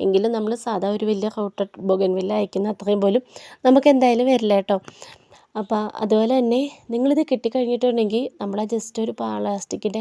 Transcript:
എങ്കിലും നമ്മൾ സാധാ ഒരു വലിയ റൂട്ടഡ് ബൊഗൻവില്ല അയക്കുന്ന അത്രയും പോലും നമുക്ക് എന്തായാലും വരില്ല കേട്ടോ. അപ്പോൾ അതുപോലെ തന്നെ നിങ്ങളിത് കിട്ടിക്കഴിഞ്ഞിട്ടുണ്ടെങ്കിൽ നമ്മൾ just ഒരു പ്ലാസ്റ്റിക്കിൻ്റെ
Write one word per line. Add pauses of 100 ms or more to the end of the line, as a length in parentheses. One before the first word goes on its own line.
എങ്കിലും
നമ്മൾ
സാധാ
ഒരു
വലിയ
റൂട്ടഡ്
ബൊഗൻവില്ല
അയക്കുന്ന
അത്രയും
പോലും (400)
നമുക്ക്
എന്തായാലും
വരില്ല
കേട്ടോ. (800)
അപ്പോൾ (140)
അതുപോലെ
തന്നെ (300)
നിങ്ങളിത്
കിട്ടിക്കഴിഞ്ഞിട്ടുണ്ടെങ്കിൽ (160)
നമ്മൾ
just
ഒരു
പ്ലാസ്റ്റിക്കിൻ്റെ